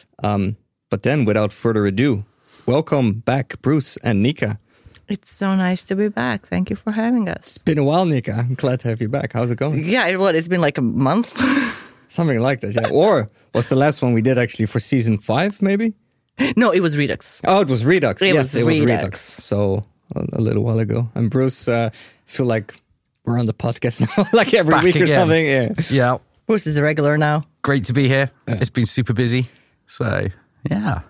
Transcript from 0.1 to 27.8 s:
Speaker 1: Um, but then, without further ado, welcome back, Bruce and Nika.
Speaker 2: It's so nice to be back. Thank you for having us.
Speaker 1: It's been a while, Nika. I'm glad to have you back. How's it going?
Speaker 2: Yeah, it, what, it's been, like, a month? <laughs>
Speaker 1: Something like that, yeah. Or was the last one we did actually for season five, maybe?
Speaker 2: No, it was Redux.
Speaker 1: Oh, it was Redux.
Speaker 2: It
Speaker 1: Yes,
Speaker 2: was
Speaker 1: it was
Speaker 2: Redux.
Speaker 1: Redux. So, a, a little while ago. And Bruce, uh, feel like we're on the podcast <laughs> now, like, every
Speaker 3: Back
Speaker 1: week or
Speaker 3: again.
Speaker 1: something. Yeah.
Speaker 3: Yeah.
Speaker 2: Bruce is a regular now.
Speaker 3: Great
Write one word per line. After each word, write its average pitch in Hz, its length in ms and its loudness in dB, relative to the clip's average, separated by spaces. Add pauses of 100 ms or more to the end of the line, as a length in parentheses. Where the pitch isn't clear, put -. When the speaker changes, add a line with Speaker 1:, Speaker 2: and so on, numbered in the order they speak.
Speaker 1:
Um, 101 360 -2 (320)
but - 140 -4
then, 139 200 2
without 104 300 0
further 107 320 0
ado, 104 400 0 (400)
welcome 131 560 2
back, 127 400 -2
Bruce 143 420 0
and 104 180 2
Nika. 110 380 -2 (480)
Speaker 2:
It's - 240 -8
so 190 240 -2
nice 185 300 0
to 190 100 -4
be 208 140 0
back. 123 400 -4
Thank 185 200 -2
you 202 60 -4
for - 160 -8
having 220 380 -2
us. - 100 -6
Speaker 1:
It's - 180 -12
been 151 200 0
a 143 80 2
while, 170 200 2
Nika. 131 280 0
I'm 120 220 -2
glad 127 260 -2
to 120 80 -4
have 113 120 -4
you 110 60 -2
back. 135 240 -4
How's 120 180 -2
it 117 100 -2
going? 151 260 -2
Speaker 2:
Yeah, 208 220 0
it, 185 120 -2
what, 190 160 2
it's 165 140 -2
been, 180 100 0
like, 143 180 0
a 143 40 -2
month? 135 580 0 (540)
<laughs> - 160 -20
Speaker 1:
Something 143 320 0
like 131 180 0
that, 101 140 -8
yeah. 113 180 -2
Or 160 380 4 (240)
was - 160 0
the 131 80 2
last 147 240 2
one 123 100 2
we 113 120 2
did 131 140 2
actually 117 280 -2
for 110 160 -2
season 113 380 0
five, 180 420 -2
maybe? 202 320 0 (640)
Speaker 2:
No, 226 140 4
it 226 100 2
was 151 160 0
Redux. - 480 -4
Speaker 1:
Oh, 196 160 4
it 143 80 0
was 120 160 2
Redux. 147 360 2
Speaker 2:
It 190 120 4
Speaker 1:
Yes, 160 40 6
Speaker 2:
was 139 200 0
Speaker 1:
it 120 80 2
was 160 160 4
Speaker 2:
Redux. 123 80 4 (140)
Speaker 1:
Redux. 98 180 -6
So, 101 640 -2 (280)
a, - 200 -4
a - 80 -2
little 107 240 0
while 113 140 0
ago. 113 360 -2
And 117 160 0
Bruce, 131 380 -2
uh, 117 220 0 (340)
feel - 200 -4
like 110 300 -2 (480)
we're 120 160 -2
on 117 80 0
the 110 80 -2
podcast - 460 -4
<laughs> - 160 -2
now, 202 160 2
like, 226 200 4
every 160 200 4
Speaker 3:
Back 143 100 4
Speaker 1:
week 175 140 4
or 175 60 4
Speaker 3:
again. 151 120 4
Speaker 1:
something. 160 320 4
Yeah. 135 260 0 (160)
Speaker 3:
Yeah. 127 280 2 (280)
Speaker 2:
Bruce 214 220 0
is 151 100 -2
a 143 60 2
regular 151 340 2
now. 151 280 0 (180)
Speaker 3:
Great 127 220 0